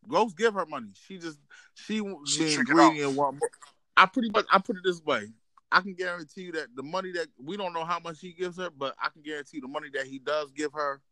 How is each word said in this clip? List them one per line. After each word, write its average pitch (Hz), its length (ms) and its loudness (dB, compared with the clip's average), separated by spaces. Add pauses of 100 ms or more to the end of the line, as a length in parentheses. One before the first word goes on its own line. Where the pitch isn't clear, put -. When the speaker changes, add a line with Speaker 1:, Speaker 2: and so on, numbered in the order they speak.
Speaker 1:
Ghost 170 300 2
give 214 160 2
her 185 120 -2
money. 139 280 -10
She - 240 -16
just, 165 220 -12 (360)
she 214 240 -4
w- 196 260 -6
Speaker 2:
She 143 140 -2
Speaker 1:
being 156 160 2
Speaker 2:
trick 131 140 0
it - 40 4
Speaker 1:
greedy 156 280 8
Speaker 2:
off. 143 80 0
Speaker 1:
and - 80 0
want 277 220 2
more. 480 100 0 (460)
I 190 100 10
pretty 233 240 -2
much, 208 220 2
I 190 80 8
put 190 180 -4
it 180 60 -14
this 175 200 0
way. 120 240 0 (440)
I 175 100 6
can 190 120 -10
guarantee 175 500 -8
you 180 100 -12
that 135 220 -8
the 131 80 -10
money 185 300 -6
that, 165 140 -4 (100)
we 160 200 -10
don't 180 160 -6
know 165 100 -4
how 170 160 -4
much 165 220 -12
he 180 100 -14
gives 175 260 -8
her, 180 120 -6
but 139 320 -6
I 151 80 -2
can 156 120 -14
guarantee 147 380 -10
the 127 80 -12
money 147 260 -8
that 139 140 -4
he 135 120 -12
does 143 320 -4
give 143 220 -6
her 143 280 -6 (100)